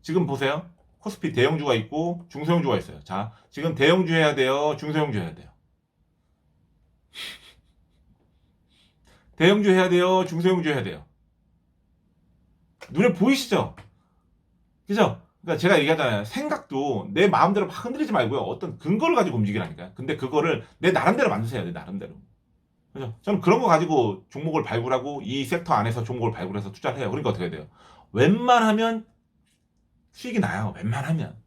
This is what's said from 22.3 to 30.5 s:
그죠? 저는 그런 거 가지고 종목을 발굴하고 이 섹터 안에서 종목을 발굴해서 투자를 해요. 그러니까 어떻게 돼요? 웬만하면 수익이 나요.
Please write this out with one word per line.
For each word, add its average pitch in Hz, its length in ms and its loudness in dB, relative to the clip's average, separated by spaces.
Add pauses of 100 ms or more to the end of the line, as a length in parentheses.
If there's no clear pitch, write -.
그죠? 127 300 -10
저는 202 180 0
그런 220 200 4
거 247 60 0
가지고 151 640 2
종목을 151 320 -4
발굴하고 127 640 -4
이 131 200 -6
섹터 170 300 -2
안에서 113 300 0
종목을 117 280 -4
발굴해서 98 400 -8
투자를 139 260 -8
해요. 113 120 -6
그러니까 135 200 -2
어떻게 87 200 -4
돼요? 76 160 -12 (460)
웬만하면 220 960 2 (1040)
수익이 240 260 -6
나요. 101 380 -2